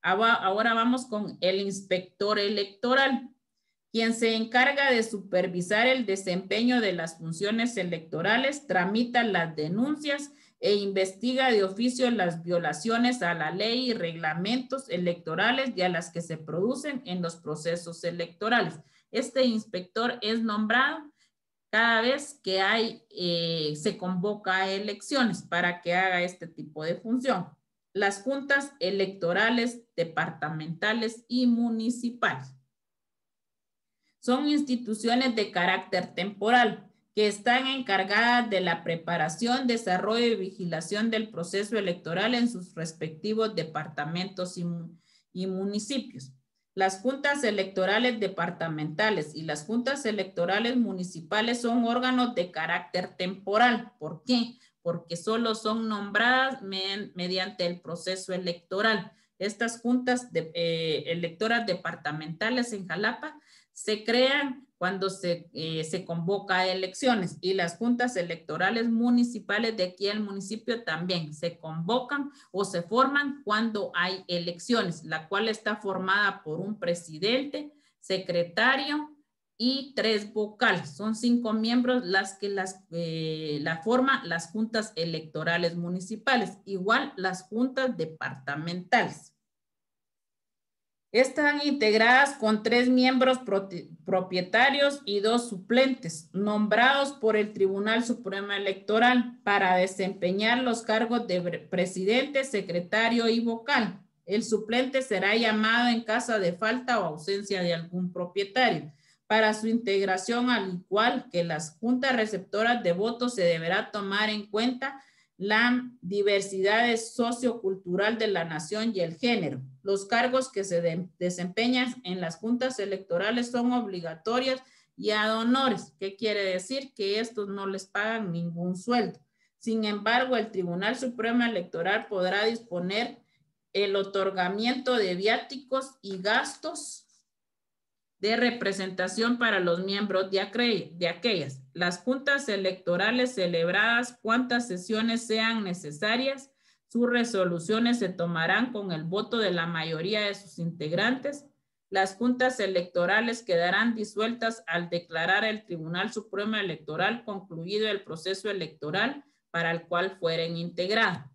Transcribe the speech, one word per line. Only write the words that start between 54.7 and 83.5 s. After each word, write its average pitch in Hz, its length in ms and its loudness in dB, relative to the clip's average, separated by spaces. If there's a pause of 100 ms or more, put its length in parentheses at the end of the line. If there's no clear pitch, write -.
Porque 170 340 -6
solo 226 380 0
son 220 340 -2
nombradas 233 720 2
me-, 196 540 -6
mediante 185 500 -4
el 175 160 -4
proceso 185 540 -8
electoral. 185 800 -2 (260)
Estas 214 420 -4
juntas 247 540 0
de, 165 200 -2
eh, 165 520 -2
electoras 175 600 -2
departamentales 175 1080 -4
en 190 120 -8
Jalapa 214 540 -4 (320)
se 214 320 -6
crean 269 600 2 (120)
cuando 190 300 -2
se, 175 460 -4
eh, 160 300 -4
se 180 200 -6
convoca 185 540 -2
a 185 80 2
elecciones 185 760 0
y 185 140 0
las 175 220 -2
juntas 240 400 0
electorales 180 760 -2
municipales 233 840 2
de 185 80 2
aquí 180 240 -4
al 214 120 -2
municipio 208 640 -6
también 165 500 -2
se 170 240 -6
convocan 240 720 -2 (220)
o 196 120 0
se 175 180 -4
forman 277 600 0
cuando 214 520 -2
hay 185 340 -2
elecciones, 175 760 -2
la 160 240 -6
cual 214 200 0
está 214 280 -2
formada 196 640 0
por 156 180 -6
un 208 180 -6
presidente, 208 920 -2 (280)
secretario 240 1120 0 (440)
y 262 360 -2
tres 208 400 0
vocales. 208 560 0
Son 220 240 -4
cinco 240 400 2
miembros 240 500 2
las 190 300 0
que 202 160 -6
las, 196 400 -4
eh, 160 720 -4